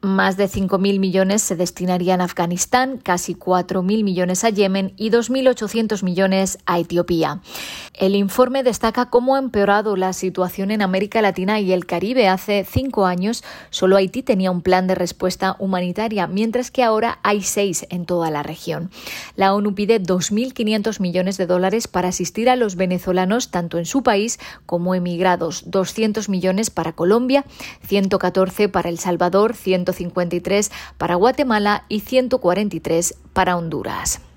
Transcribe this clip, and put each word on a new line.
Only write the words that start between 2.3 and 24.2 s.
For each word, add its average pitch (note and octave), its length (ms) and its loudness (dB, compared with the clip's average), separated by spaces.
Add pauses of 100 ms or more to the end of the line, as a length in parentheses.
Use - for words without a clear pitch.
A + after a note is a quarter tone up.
casi F3+ 360 -4
cuatro F#3 480 0
mil G#3 220 0
millones F#3 400 0
a A#3 60 4
Yemen F#3+ 480 0
y A3 120 -4
dos A#3 200 2
mil C4 180 2
ochocientos A3 560 0
millones F#3+ 640 2
a F3 140 2
Etiopía. E3+ 600 0 (540)
El F#3+ 220 0
informe B3 480 2
destaca A#3+ 460 0
cómo B3+ 260 4
ha C#4 40 2
empeorado G#3 560 2
la F#3 160 0
situación F#3 580 -4
en G#3+ 120 0
América G3 400 0
Latina F#3+ 380 0
y F#3+ 120 0
el F3+ 140 0
Caribe. G#3 420 2
Hace F#3+ 400 2
cinco B3+ 380 0
años, F#3 380 0 (260)
solo F#3+ 280 4
Haití G3 260 0
tenía F#3+ 260 2
un F3 140 -2
plan F#3 240 2
de F#3 80 2
respuesta F3+ 640 -2
humanitaria, F#3+ 680 -2
mientras A3+ 460 -2
que C4 100 0
ahora A3 400 2
hay G3+ 220 0
seis G3+ 480 -2
en F3 160 -6
toda E3 240 0
la D3 100 -4
región. D#3+ 480 -8 (460)
La G3 180 4
onu G3+ 220 0
pide G#3 240 2
dos F3+ 320 0
mil B3 240 -2
quinientos G#3+ 440 -2
millones F#3 380 0
de F#3+ 80 0
dólares F#3 420 0
para F#3 200 -2
asistir F#3+ 420 0
a B3+ 60 6
los G#3+ 220 -2
venezolanos, F#3 720 0
tanto E3+ 260 -4
en E3+ 80 -4
su C4+ 160 -2
país A3+ 380 0 (260)